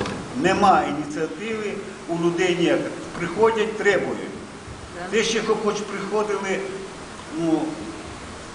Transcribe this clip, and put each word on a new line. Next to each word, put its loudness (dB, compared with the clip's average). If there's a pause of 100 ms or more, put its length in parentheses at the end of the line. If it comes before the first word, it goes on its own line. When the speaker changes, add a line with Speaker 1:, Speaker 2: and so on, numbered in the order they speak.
(420)
Speaker 1:
Немає 6
ініціативи -4 (360)
у -2 (100)
людей 4
ніяких. 4 (280)
Приходять, 2
требують. 2 (640)
Speaker 2:
Так. -8
Speaker 1:
Те, 2
ще 2 (240)
хоч 2
приходили, -2 (800)
ну, 2 (920)